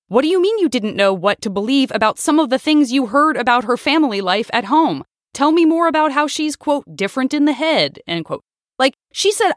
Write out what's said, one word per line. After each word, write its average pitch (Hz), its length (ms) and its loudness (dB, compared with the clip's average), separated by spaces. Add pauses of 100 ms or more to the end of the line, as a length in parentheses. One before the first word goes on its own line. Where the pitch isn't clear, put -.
What 214 120 2
do 311 80 0
you 370 120 2
mean 415 180 0
you 339 100 2
didn't 220 260 -4
know 196 180 2
what 190 280 -2
to - 80 -6
believe 226 440 0
about 220 240 -2
some 311 220 2
of 302 100 0
the 262 80 0
things 294 360 0
you 262 140 0
heard 285 280 0
about 247 300 0
her 240 100 -2
family 277 460 0
life 196 320 -2
at 233 120 0
home? 214 380 0 (300)
Tell 294 180 2
me 330 140 4
more 330 240 2
about 311 240 0
how 294 140 0
she's, 302 280 -4
quote, 285 300 -2 (100)
different 233 400 -4
in 302 100 2
the 294 80 2
head," 262 540 -2
end 170 180 -6
quote. - 160 -8 (380)
Like, 262 140 2 (200)
she - 180 -2
said, 415 260 0